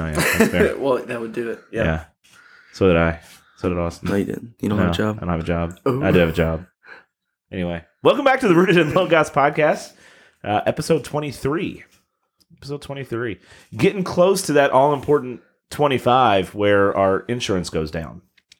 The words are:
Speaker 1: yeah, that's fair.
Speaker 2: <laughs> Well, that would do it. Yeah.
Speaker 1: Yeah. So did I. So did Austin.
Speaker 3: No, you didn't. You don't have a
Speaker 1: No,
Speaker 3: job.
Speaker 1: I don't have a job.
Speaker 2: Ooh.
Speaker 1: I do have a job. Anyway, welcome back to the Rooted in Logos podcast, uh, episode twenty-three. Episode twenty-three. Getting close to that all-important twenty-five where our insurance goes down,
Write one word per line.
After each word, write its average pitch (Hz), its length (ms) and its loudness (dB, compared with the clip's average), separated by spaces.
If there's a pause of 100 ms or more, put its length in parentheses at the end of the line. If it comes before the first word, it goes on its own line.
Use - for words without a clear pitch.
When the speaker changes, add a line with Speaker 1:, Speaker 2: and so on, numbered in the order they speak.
Speaker 1:
yeah, 80 80 -4
that's - 380 0
fair. 107 260 0
Speaker 2:
<laughs> - 20 -10
Well, 127 240 -2
that 120 160 -10
would 113 140 -10
do 117 160 -6
it. 110 100 -10 (120)
Yeah. 110 120 -4
Speaker 1:
Yeah. 80 220 -2 (680)
So - 160 0
did 90 80 6
I. 82 240 2 (380)
So - 100 -4
did 87 100 -2
Austin. 87 320 -6
Speaker 3:
No, 98 60 0
you 101 80 0
didn't. - 380 -8
You 101 80 -2
don't 104 80 0
have 92 100 2
a 87 40 0
Speaker 1:
No, - 20 -2
Speaker 3:
job. 107 240 -2
Speaker 1:
I - 40 -14
don't 87 80 -6
have 85 120 -2
a - 20 -6
job. 85 340 -4 (100)
Speaker 2:
Ooh. 131 160 -2
Speaker 1:
I 95 80 2
do 90 80 6
have 85 100 4
a 78 40 -4
job. 82 320 -2 (840)
Anyway, 87 320 -6 (180)
welcome 214 220 2
back 262 180 4
to 254 60 2
the 175 80 6
Rooted 175 220 4
in 151 160 2
Logos 160 380 2
podcast, 151 600 0 (520)
uh, 104 220 -2
episode 151 380 0
twenty-three. 147 800 -6 (720)
Episode 143 280 -14
twenty-three. 123 560 -8 (360)
Getting 185 300 0
close 185 380 2
to 151 100 -4
that 143 180 4
all-important 135 680 2 (280)
twenty-five 123 840 2
where 101 400 4
our 95 260 2
insurance 107 480 -4
goes 80 220 -4
down, 78 300 -10 (380)